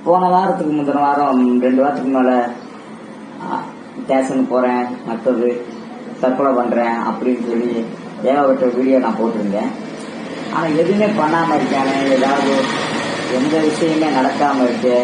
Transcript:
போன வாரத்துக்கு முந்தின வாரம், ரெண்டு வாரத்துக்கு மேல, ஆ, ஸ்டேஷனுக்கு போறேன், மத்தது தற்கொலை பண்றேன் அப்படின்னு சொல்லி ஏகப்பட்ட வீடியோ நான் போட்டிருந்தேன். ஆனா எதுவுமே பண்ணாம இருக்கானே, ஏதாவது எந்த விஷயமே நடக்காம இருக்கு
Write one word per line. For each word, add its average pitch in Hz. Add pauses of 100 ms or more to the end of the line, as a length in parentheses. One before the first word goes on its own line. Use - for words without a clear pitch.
போன 180
வாரத்துக்கு 180
முந்தின 143
வாரம், 139 (180)
ரெண்டு 127
வாரத்துக்கு 135
மேல, 127 (1080)
ஆ, - (420)
ஸ்டேஷனுக்கு 131
போறேன், 123 (220)
மத்தது 117 (720)
தற்கொலை 135
பண்றேன் 117
அப்படின்னு 117
சொல்லி 117 (520)
ஏகப்பட்ட 131 (100)
வீடியோ 131
நான் 110
போட்டிருந்தேன். 110 (840)
ஆனா 147 (160)
எதுவுமே 202
பண்ணாம 160
இருக்கானே, 135 (160)
ஏதாவது 262 (840)
எந்த 147
விஷயமே 156
நடக்காம 135
இருக்கு 123